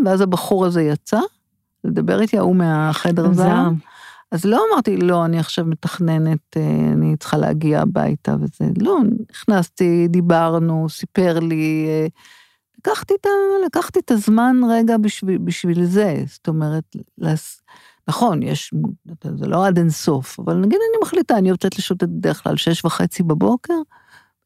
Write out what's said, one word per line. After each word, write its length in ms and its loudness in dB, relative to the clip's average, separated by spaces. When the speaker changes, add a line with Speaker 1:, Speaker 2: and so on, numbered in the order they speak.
Speaker 1:
ואז 160 4
הבחור 440 0
הזה 160 2
יצא, 380 0
לדבר 380 0
איתי, 160 0
ההוא 180 2
מהחדר 720 0
Speaker 2:
הזעם. 200 4
Speaker 1:
זעם. 260 2
אז 140 -4
לא 260 2
אמרתי, 260 0
"לא, 280 2
אני 140 0
עכשיו 260 -4
מתכננת, 920 -2
אה, 40 0
אני 240 2
צריכה 200 -4
להגיע 440 0
הביתה", 580 -2
וזה, 320 -4
לא, 180 2
נכנסתי, 760 0
דיברנו, 840 2
סיפר 500 -2
לי, 480 -2
אה, 200 -2
לקחתי 440 -4
את 40 -4
ה-, 400 2
לקחתי 340 -2
את 120 -2
הזמן 580 4
רגע 280 2
בשביל, 400 -2
בשביל 480 0
זה, 420 0
זאת 200 -14
אומרת, 360 -2
לס-, 440 -4
נכון, 360 0
יש, 300 -6
זה 120 -6
לא 200 0
עד 100 2
אין 120 4
סוף, 500 -2
אבל 140 -4
נגיד 260 2
אני 100 0
מחליטה, 360 0
אני 120 4
יוצאת 280 0
לשוטט 260 -4
בדרך 400 -4
כלל 120 -2
שש 300 -2
וחצי 380 -2
בבוקר, 500 0